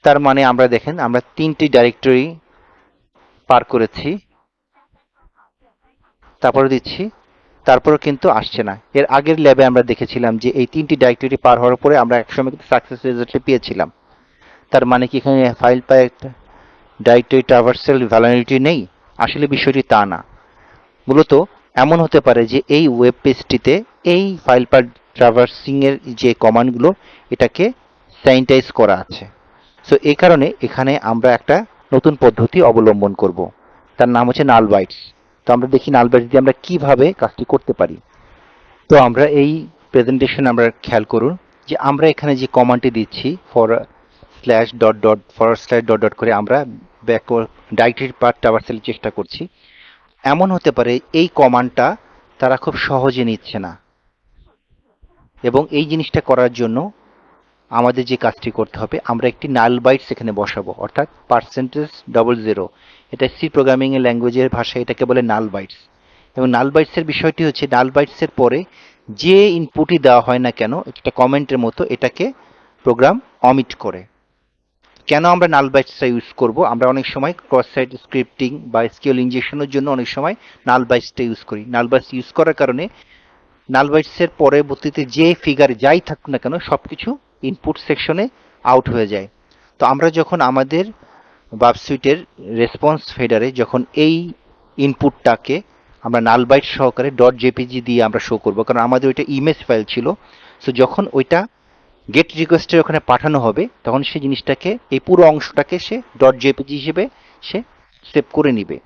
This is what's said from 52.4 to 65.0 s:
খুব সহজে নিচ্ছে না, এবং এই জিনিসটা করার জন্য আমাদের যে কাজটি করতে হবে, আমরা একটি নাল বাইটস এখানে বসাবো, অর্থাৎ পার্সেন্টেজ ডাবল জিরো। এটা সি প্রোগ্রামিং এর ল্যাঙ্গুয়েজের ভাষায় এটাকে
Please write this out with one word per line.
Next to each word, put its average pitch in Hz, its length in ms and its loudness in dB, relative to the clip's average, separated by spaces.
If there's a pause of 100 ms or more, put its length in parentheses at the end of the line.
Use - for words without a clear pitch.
খুব 147 100 -6 (140)
সহজে 131 420 -2
নিচ্ছে 110 360 -10
না, 85 60 -14 (1700)
এবং 127 180 0 (160)
এই 147 140 -2
জিনিসটা 160 380 -4
করার 123 300 2
জন্য 117 180 -4 (1000)
আমাদের 123 300 0
যে 127 160 -2
কাজটি 113 240 -4 (100)
করতে 107 220 -6
হবে, 110 160 -8 (140)
আমরা 120 220 -4
একটি - 140 -14 (100)
নাল 117 160 2 (120)
বাইটস 131 280 2
এখানে 113 180 -8 (100)
বসাবো, 98 300 -8 (140)
অর্থাৎ - 220 -6 (240)
পার্সেন্টেজ 127 580 -4 (260)
ডাবল 120 200 2 (120)
জিরো। 95 180 -4 (480)
এটা 131 120 -4 (100)
সি 165 100 -8 (100)
প্রোগ্রামিং 135 420 2
এর 131 80 0
ল্যাঙ্গুয়েজের 123 520 0
ভাষায় 120 280 -6
এটাকে 123 240 -6